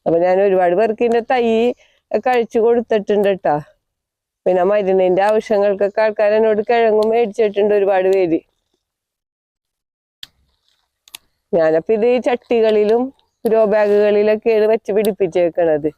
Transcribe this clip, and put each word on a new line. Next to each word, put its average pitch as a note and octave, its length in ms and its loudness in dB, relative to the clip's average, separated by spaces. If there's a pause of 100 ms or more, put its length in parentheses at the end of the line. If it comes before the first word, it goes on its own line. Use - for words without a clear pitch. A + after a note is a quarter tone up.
അപ്പൊ E3 180 -2
ഞാൻ F#3 220 2
ഒരുപാട് F#3 360 2
പേർക്ക് G#3+ 280 -2
ഇതിന്റെ A#3 160 0
തൈ A#3+ 240 -2 (640)
ഒക്കെ A3 200 -2
അഴിച്ചു A#3+ 280 -2
കൊടുത്തിട്ടുണ്ട് G#3+ 760 0
ട്ടാ. E3 240 -2 (880)
പിന്നെ F#3 180 0
മരുന്നിന്റെ F#3+ 580 0
ആവശ്യങ്ങൾക്കൊക്കെ G3+ 800 -2
ആൾക്കാർ G#3+ 320 0
എന്നോട് A3 280 0
കിഴങ്ങും A3 460 0
മേടിച്ചിട്ടുണ്ട് G#3 680 0
ഒരുപാട് F#3+ 340 0
പേര്. F#3 300 0 (3250)
ഞാനപ്പോ D#3+ 420 0
ഇത് G#3+ 120 -2
ഈ B3 140 2
ചട്ടികളിലും A3 840 0 (420)
ഗ്രോ A3 200 0
ബാഗുകളിലൊക്കെയാണ് G#3 1000 0
വെച്ച് A3 260 -2
പിടിപ്പിച്ചേക്കണത്. F3 1040 0